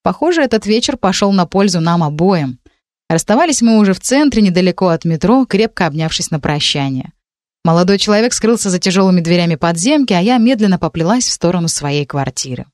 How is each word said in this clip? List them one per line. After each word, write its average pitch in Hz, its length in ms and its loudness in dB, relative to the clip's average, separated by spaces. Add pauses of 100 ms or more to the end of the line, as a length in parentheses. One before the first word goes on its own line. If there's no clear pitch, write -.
Похоже, 320 400 0
этот 233 240 0
вечер 226 300 0
пошел 202 380 0
на 185 120 2
пользу 185 360 0
нам 170 220 0
обоим. 151 540 0 (520)
Расставались 254 520 0
мы 226 180 4
уже 196 140 2
в 185 60 -4
центре, 269 420 0
недалеко 185 460 0
от 165 160 0
метро, 190 420 2
крепко 202 420 -2
обнявшись 160 440 -4
на 156 80 -2
прощание. 139 720 -4 (540)
Молодой 180 320 2
человек 214 360 0
скрылся 220 360 0
за 180 100 -2
тяжелыми 190 400 2
дверями 170 360 0
подземки, 202 580 0
а 175 80 2
я 240 160 2
медленно 220 420 2
поплелась 175 460 -2
в - 60 -4
сторону 170 360 -2
своей 143 380 -4
квартиры. 135 680 -6